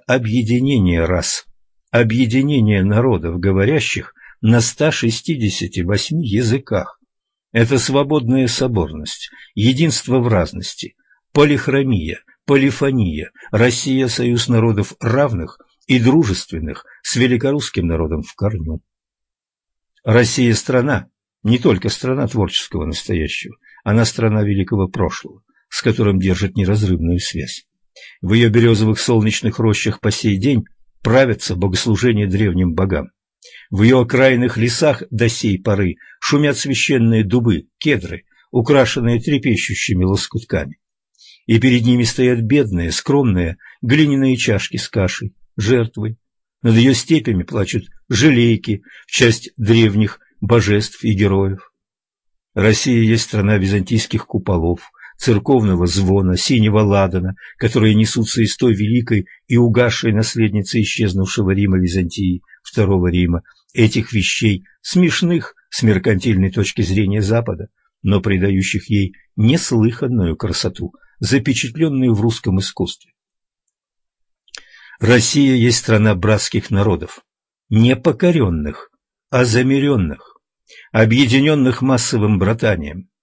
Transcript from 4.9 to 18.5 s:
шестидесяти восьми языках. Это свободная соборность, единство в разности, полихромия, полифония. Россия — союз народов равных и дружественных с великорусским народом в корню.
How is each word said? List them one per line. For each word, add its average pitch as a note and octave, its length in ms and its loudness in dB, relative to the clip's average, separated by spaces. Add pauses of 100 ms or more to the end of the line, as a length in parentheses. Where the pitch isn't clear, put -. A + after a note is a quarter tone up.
шестидесяти A2+ 880 -4
восьми G#2 460 -2
языках. A2 760 -2 (520)
Это A#2 260 2
свободная C3+ 680 0
соборность, E2+ 840 -4 (240)
единство C3 640 0
в A#2+ 80 0
разности, - 680 -4 (360)
полихромия, C3+ 880 0 (240)
полифония. C3 840 0 (200)
Россия — B2 580 0
союз A#2+ 400 -2
народов A2+ 520 0
равных A#2+ 580 -2 (280)
и B2+ 120 2
дружественных G#2 880 0 (180)
с - 140 -6
великорусским B2+ 680 -2
народом D#2+ 360 -4
в - 120 -16
корню. E2 480 -6 (1200)